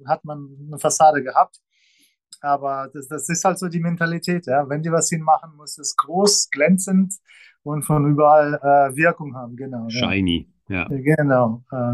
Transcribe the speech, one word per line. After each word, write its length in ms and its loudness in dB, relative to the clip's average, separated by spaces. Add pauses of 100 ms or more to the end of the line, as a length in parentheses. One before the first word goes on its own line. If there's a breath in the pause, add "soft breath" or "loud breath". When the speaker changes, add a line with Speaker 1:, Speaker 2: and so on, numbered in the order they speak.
Speaker 1:
hat 180 -4
man 240 -12 (180)
eine 120 -12
Fassade 420 4
gehabt, 380 0 (840)
aber 520 -4
das, 140 -14
das 220 -10
ist 160 -4
halt 140 0
so 100 -6
die 100 -6
Mentalität, 680 -4
ja. 200 0
Wenn 140 -4
die 100 -6
was 180 0
hinmachen, 460 0
muss 220 -18
es 180 -10
groß, 540 2
glänzend 640 2 (480 soft breath)
und 220 -6
von 260 2
überall, 460 6
äh, 420 4
Wirkung 380 0
haben, 200 -14
genau, 340 -10
ja. 200 -4
Speaker 2:
Shiny, 400 -2 (180)
ja. 220 -6
Speaker 1:
Ja, 260 0
genau, 560 2
äh, 220 -4